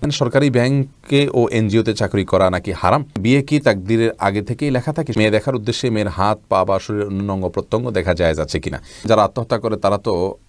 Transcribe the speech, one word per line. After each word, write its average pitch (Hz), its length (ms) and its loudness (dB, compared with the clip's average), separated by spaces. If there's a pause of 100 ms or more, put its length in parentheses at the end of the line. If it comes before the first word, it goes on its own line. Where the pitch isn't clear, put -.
(120)
সরকারি 139 380 2
ব্যাংকে 139 800 0
ও 120 160 2
এনজিওতে 110 460 2
চাকরি 101 300 0
করা 92 260 4
নাকি 92 220 -4
হারাম? 107 320 0 (140)
বিয়ে 123 240 2
কি 147 180 0
তাকদিরের 110 580 0
আগে 101 240 0
থেকেই 131 280 -4
লেখা 127 220 -2
থাকে? 147 240 -4
মেয়ে 107 140 2
দেখার 107 240 0
উদ্দেশ্যে 110 360 -2
মেয়ের 107 180 0
হাত, 95 300 0 (100)
পা 95 160 2
বা 98 140 0
শরীরের 104 280 -4
অন্যান্য 98 260 -4
অঙ্গ 95 160 -2
প্রত্যঙ্গ 113 420 -4
দেখা 92 240 0
যায় 82 200 2
যাচ্ছে 78 260 -4
কিনা? - 220 -8 (220)
যারা 107 200 4
আত্মহত্যা 117 340 -4
করে 107 180 -4
তারা 101 220 0
তো 98 360 -2 (140)